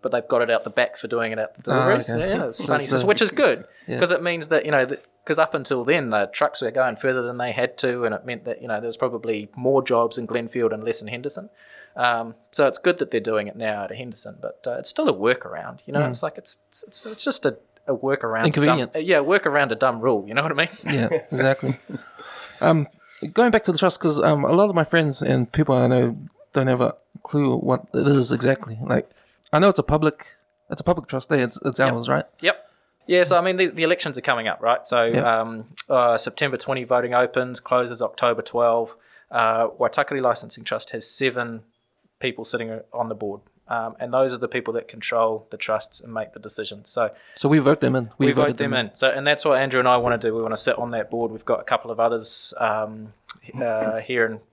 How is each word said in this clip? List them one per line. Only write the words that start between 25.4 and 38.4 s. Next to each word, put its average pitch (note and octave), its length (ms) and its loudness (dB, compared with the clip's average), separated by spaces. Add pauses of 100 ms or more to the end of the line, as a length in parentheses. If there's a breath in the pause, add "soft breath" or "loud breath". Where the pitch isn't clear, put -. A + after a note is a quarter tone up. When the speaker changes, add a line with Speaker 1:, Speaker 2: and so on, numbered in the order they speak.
Speaker 2:
people C#3+ 240 2
I B2 120 4
know A#2+ 300 4 (360)
don't C3+ 160 2
have B2 120 2
a B2 140 2 (280)
clue C3+ 340 0
what B2 380 0
it - 120 2
is C3+ 260 4
exactly. A#2+ 500 -2
Like, - 260 -2 (440 soft breath)
I D3+ 60 4
know F#3+ 100 6
it's F#3 100 4
a C#3+ 60 0
public, D3+ 420 0 (440)
it's - 100 -8
a - 40 -10
public F3 240 0
trust C3 200 -6
there. C#3+ 120 2
It's, A#2+ 240 -2
it's - 140 -2
Speaker 1:
Yep. C3 140 4
Speaker 2:
ours, A#2+ 160 -4
right? C#3+ 160 0 (160)
Speaker 1:
Yep. - 260 0 (400 soft breath)
Yeah, F3+ 180 6
so, E3+ 120 4
I E3+ 40 6
mean, F#3 160 0
the, F#3 120 4
the E3 140 -2
elections D#3+ 340 0
are B2 60 -8
coming A#2 240 0
up, - 160 -2
right? A#2 240 2
So, A#2+ 180 4
Speaker 2:
Yep. A#2 200 2
Speaker 1:
um, A2+ 400 0 (240)
uh, B2 280 4
September C3 400 -2
twenty C3 280 -4
voting B2 300 0
opens, B2+ 440 0
closes A#2+ 440 -2
October A#2 400 0